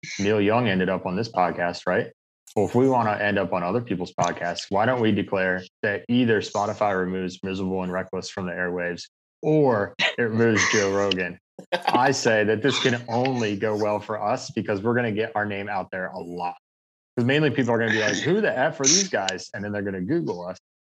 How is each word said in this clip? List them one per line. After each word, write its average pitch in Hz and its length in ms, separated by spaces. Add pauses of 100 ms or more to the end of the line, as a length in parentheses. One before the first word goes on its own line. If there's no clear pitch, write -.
(200)
Neil 104 220
Young 113 260
ended 92 220
up 92 160
on 92 100
this 117 160
podcast, 87 560
right? 92 240 (440)
Well, 101 100
if 90 100
we 131 140
wanna 113 240
end 101 260
up 95 140
on 90 100
other 98 160
people's 90 340
podcasts, 87 560
why 98 160
don't 127 140
we 110 140
declare 95 500 (200)
that 101 260
either 117 320
Spotify 101 580
removes 92 440
Miserable 95 400
and 90 100
Reckless 92 360
from 95 160
the 87 60
airwaves, 87 520 (380)
or 131 520 (240)
it 123 40
removes 110 400 (120)
Joe 98 200
Rogan? 95 460 (480)
I 127 240
say 110 320
that 107 180
this 135 220
can 120 240
only 120 480
go 107 220
well 104 240
for 107 200
us 113 300
because 101 300
we're 117 140
gonna 120 180
get 110 220
our 104 100
name 101 240
out 95 220
there 92 160
a 92 120
lot. 87 360 (640)
'Cause 120 80
mainly 147 240
people 120 240
are 113 60
gonna 113 120
be 107 80
like, 104 180
"Who 185 240
the 139 160
F 151 220
are 139 40
these 185 260
guys?" 95 440
And 101 100
then 104 80
they're 104 100
gonna 95 200
Google 110 440
us, 92 120 (320)